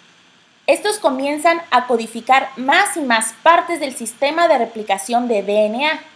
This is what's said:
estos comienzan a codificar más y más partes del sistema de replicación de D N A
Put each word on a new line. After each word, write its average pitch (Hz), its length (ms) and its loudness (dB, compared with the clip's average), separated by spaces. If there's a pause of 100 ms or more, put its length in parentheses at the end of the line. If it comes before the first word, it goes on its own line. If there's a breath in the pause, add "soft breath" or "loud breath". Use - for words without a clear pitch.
(640)
estos 415 320 0
comienzan 302 640 0 (100)
a 247 160 2
codificar 240 720 0
más 320 400 0
y 320 40 -4
más 233 320 0 (100)
partes 339 360 4
del 277 160 -6
sistema 311 540 0
de 294 80 4
replicación 233 720 -2
de 202 140 0
D 208 220 2
N 240 220 -2
A 302 140 -4 (140)